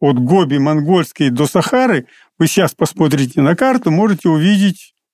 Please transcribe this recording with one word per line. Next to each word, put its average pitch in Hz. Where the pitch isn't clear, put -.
От 143
Гоби 143
монгольской 151
до 139
Сахары, 202
вы 165
щас -
посмотрите 147
на 151
карту, 254
можете 185
увидеть 190